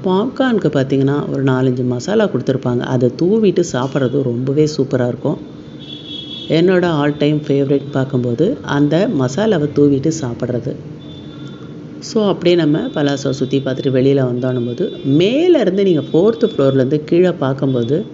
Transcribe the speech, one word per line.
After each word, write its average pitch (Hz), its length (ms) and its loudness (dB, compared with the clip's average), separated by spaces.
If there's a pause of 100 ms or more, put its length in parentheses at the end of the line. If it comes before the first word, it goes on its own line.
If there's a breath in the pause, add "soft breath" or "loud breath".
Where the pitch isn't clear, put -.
பாப்கார்னுக்கு 220 640 0
பார்த்தீங்கன்னா, 135 640 0
ஒரு 139 120 -2
நாலஞ்சு 127 420 2
மசாலா 180 420 0
கொடுத்துருப்பாங்க. 127 500 -2
அதை 131 400 2
தூவிட்டு 185 540 2
சாப்பிட்றது 135 500 0
ரொம்பவே 131 540 0
சூப்பரா 123 320 0
இருக்கும். 123 300 -4 (1080)
என்னோட 175 340 4
all 147 340 0
time 151 300 2
favorite 139 360 0 (100)
பார்க்கும்போது 131 720 0
அந்த 147 460 2 (100)
மசாலாவை 156 560 0
தூவிட்டு 143 460 2
சாப்பிட்றது. 120 520 -4 (1300)
So, 214 280 0
அப்படியே 175 280 2
நம்ம 151 220 2 (160)
பலாசோ 143 360 0
சுத்தி 135 280 -2
பார்த்துட்டு 131 340 -2
வெளியில 135 320 4
வந்தோன்னும் 123 420 -2
போது, 123 260 -4 (260)
மேலேருந்து 226 640 4
நீங்க 170 200 2 (100)
ஃபோர்த் 202 340 4
ஃப்ளோர்லேருந்து 135 580 2
கீழே 175 260 4
பார்க்கும்போது 135 840 -2